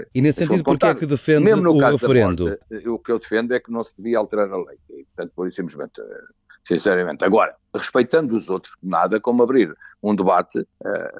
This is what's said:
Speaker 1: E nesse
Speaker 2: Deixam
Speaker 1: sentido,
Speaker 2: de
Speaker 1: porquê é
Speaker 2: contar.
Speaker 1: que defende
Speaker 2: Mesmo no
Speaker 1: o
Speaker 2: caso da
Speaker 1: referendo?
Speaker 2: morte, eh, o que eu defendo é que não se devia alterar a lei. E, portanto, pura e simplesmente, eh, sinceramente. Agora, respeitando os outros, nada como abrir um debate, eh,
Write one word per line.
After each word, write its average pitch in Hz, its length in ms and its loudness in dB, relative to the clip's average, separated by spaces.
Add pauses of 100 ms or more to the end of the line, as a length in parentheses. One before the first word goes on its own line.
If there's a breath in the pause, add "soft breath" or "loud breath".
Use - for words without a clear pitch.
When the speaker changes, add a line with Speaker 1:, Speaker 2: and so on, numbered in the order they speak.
(140)
Speaker 1:
E 127 80 0
nesse 147 180 2
Speaker 2:
Deixam 175 180 0
Speaker 1:
sentido, - 0 -
Speaker 2:
de 160 80 -2
Speaker 1:
porquê 139 200 2
é - 40 4
Speaker 2:
contar. 143 100 -2
Speaker 1:
que 160 60 -4
defende 151 400 2
Speaker 2:
Mesmo 202 180 4
no 160 140 4
Speaker 1:
o - 20 4
Speaker 2:
caso 139 200 4
da 123 60 -2
Speaker 1:
referendo? 101 420 2
Speaker 2:
morte, 101 120 -6 (100)
eh, 110 200 -8
o 113 100 -4
que - 140 -6
eu 117 40 2
defendo 113 360 -4
é 123 80 -2
que - 100 -16
não 117 100 -6
se - 140 -14
devia 113 220 -4
alterar 104 340 -2
a 95 60 -6
lei. 78 180 -8 (140)
E, 69 160 -20
portanto, 87 280 -12
pura 90 140 -6
e 87 60 -8
simplesmente, 73 480 -12
eh, 50 220 -18 (440 soft breath)
sinceramente. 87 560 0
Agora, 95 320 2 (180)
respeitando 127 640 0
os 101 140 -4
outros, - 240 -8 (100)
nada 92 340 0
como 120 240 0
abrir 113 320 2 (300 loud breath)
um 104 100 0
debate, 92 540 0 (180)
eh, 85 340 -8